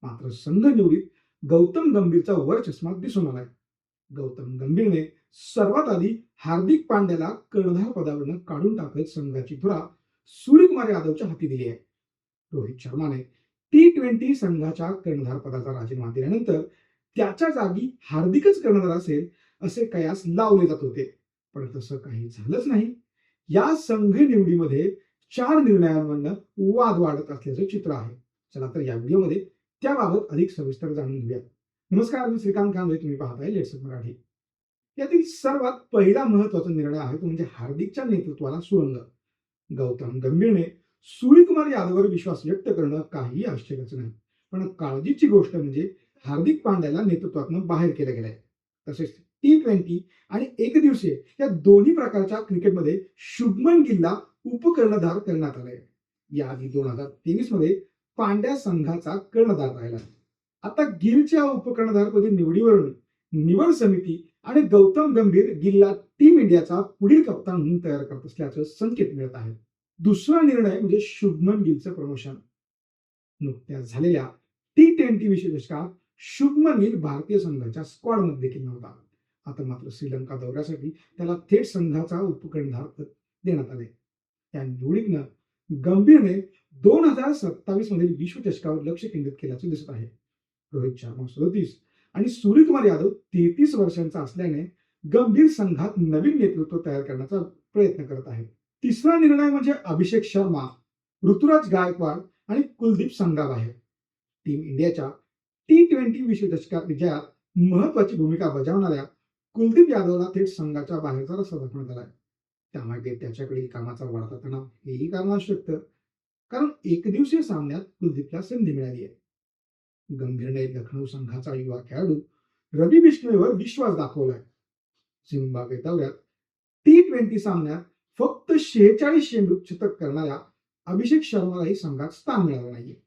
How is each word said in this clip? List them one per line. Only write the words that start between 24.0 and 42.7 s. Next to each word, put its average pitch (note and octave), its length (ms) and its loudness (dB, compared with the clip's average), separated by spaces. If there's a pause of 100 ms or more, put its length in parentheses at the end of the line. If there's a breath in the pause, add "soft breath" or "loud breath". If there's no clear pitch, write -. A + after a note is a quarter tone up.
निवडीमध्ये F3 720 2 (420 soft breath)
चार C#4 300 2
निर्णयांवरनं D#3+ 720 2 (240)
वाद G#3 420 2
वाढत D3+ 300 -2
असल्याचं C#3+ 360 -8
चित्र G3 240 -8
आहे. A#2 240 -8 (400)
चला C3 200 -10
तर E3 60 -6
या B2+ 140 -6
व्हिडिओमध्ये D#3 500 -2 (380)
त्याबाबत A3 500 -2
अधिक D#3 180 0
सविस्तर D3 420 -10
जाणून C3+ 260 -8
घेऊया. B2 200 -8 (520)
नमस्कार, A#3 380 0
मी A3+ 100 -4
श्रीकांत G3+ 360 -2
कांबळे, F3 220 -2
तुम्ही D3+ 200 -8
पाहताय C3 340 -10
लेट्स F#3+ 240 -6
मराठी. B2+ 400 -14 (840)
यातील E4 280 0
सर्वात C4+ 520 -4 (140)
पहिला G#3+ 320 4
महत्त्वाचा G3+ 460 0
निर्णय D3+ 280 -4
आहे B2+ 180 -8
तो F3 100 -8
म्हणजे E3+ 260 -6
हार्दिकच्या D#3 520 -10
नेतृत्वाला E3 560 -4
सुरंग. D#3+ 360 -2 (760)
गौतम B2+ 480 -8
गंभीरने E3+ 460 2 (380)
सूर्यकुमार D#4 640 8
यादववर G3 400 0
विश्वास F3 380 -2
व्यक्त F#3+ 240 -4
करणं D#3 320 -2 (120)